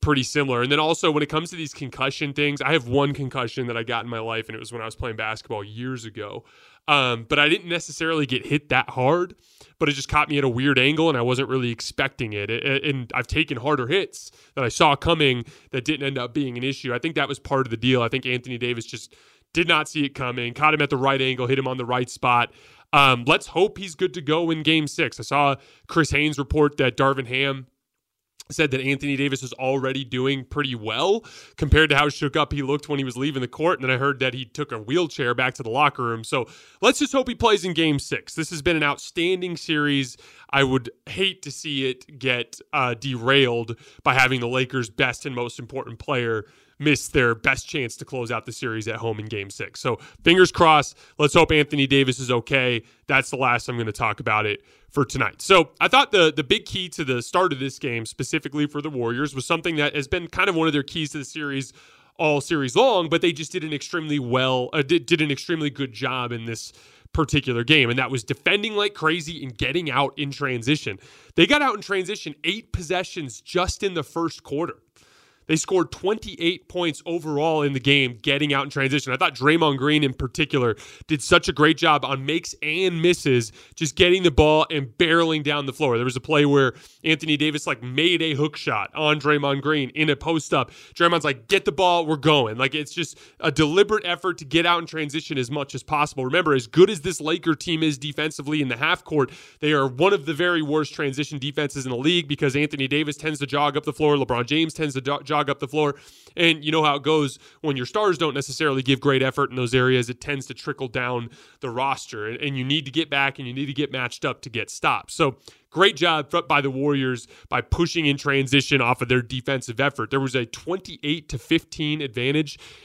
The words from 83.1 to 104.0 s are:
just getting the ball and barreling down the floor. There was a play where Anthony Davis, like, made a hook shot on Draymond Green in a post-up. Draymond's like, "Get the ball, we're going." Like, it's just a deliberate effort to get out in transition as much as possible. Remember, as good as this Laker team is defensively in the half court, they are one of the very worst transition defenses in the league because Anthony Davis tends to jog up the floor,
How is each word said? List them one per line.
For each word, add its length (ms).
just 220
getting 280
the 60
ball 400
and 180
barreling 560
down 220
the 60
floor. 240
There 80
was 140
a 20
play 260
where 280
Anthony 320
Davis, 280
like, 160
made 400
a 120
hook 240
shot 360
on 280
Draymond 400
Green 300
in 180
a 80
post-up. 540
Draymond's 300
like, 240
"Get 160
the 80
ball, 340
we're 120
going." 400
Like, 180
it's 180
just 240
a 100
deliberate 560
effort 340
to 40
get 220
out 160
in 40
transition 520
as 120
much 240
as 80
possible. 440
Remember, 300
as 120
good 220
as 100
this 220
Laker 340
team 280
is 140
defensively 640
in 60
the 80
half 300
court, 260
they 100
are 160
one 240
of 140
the 80
very 280
worst 320
transition 460
defenses 460
in 60
the 60
league 300
because 260
Anthony 360
Davis 260
tends 240
to 60
jog 320
up 80
the 80
floor, 240